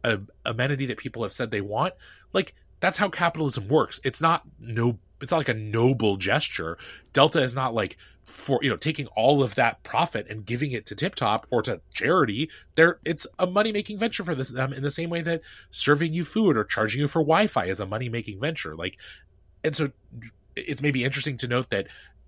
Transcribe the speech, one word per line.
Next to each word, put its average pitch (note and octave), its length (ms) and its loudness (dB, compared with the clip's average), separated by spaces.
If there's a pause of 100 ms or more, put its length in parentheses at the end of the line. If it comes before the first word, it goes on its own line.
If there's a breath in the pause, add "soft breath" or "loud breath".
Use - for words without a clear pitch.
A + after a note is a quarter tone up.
a G#2+ 160 0 (240)
amenity B2+ 420 -2
that A#2 120 -6
people A#2 240 -8
have G2+ 100 -4
said A#2 180 -4
they G#2+ 120 -2
want," A#2+ 320 -2 (380 soft breath)
like, - 220 -2 (260)
that's F#3 180 0
how G#3 100 2
capitalism D#3 600 -2
works. C#3+ 360 2
It's C3+ 160 -2
not E3 220 2 (180)
no-, A#2 380 0 (240)
it's C3+ 80 -4
not E3 80 4
like D3 100 -2
a A#2+ 60 2
noble A2 640 2
gesture. F#2 580 -2 (380 loud breath)
Delta D3+ 260 6
is B2+ 140 0
not, C3 180 -2
like, G#2 240 -2 (260 soft breath)
for, - 380 -2
you C#3+ 80 0
know, G2+ 80 0
taking D3 320 -4
all C#3 340 4
of A#2+ 120 0
that A#2 280 2
profit A#2+ 460 -2
and A2 160 -12
giving B2 280 -4
it A2 140 -6
to G#2 80 -12
Tip D#3+ 200 -4
Top A2+ 340 0
or A#2 140 2
to G#2 180 -4 (140)
charity. C3 560 0 (240 loud breath)
They're, E3 300 6
it's E3 200 -2 (140)
a F#3 80 2
money-making G#3 520 -2
venture A3 260 -2
for E3 100 -2
this, C3 160 -4
them C3 240 -2
in C3+ 80 -8
the C#3+ 80 0
same E3 200 -4
way E3+ 120 -4
that E3 180 -2 (300 loud breath)
serving D3+ 420 2
you E3+ 120 0
food F#3+ 320 4
or G#2 80 2
charging A2 360 0
you D3 80 2
for E3 140 2
Wi-Fi D#3 440 2
is F#2+ 140 -2
a G2 60 -4
money-making A2 540 -6
venture. C3 360 -6
Like, E2+ 220 -6 (640 loud breath)
and D#3 120 0
so C#3+ 140 0 (640)
it's C3+ 260 -8
maybe C3+ 220 0
interesting C3+ 340 -2
to B2 100 -4
note B2 220 0
that G2 160 -2 (420 loud breath)